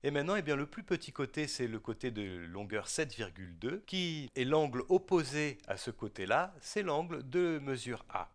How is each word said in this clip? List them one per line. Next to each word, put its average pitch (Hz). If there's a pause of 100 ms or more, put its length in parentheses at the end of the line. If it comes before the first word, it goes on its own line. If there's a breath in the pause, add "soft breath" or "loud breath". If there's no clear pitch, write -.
Et 143
maintenant, 147
eh 202
bien, 147
le 143
plus 214
petit 170
côté, 147
c'est 123
le 113
côté 120
de 95
longueur 98
sept 151
virgule 90
deux, 131
qui 165
est 131
l'angle 139
opposé 151 (100)
à 98
ce -
côté-là, 113
c'est -
l'angle 160
de 170
mesure 123
A. 90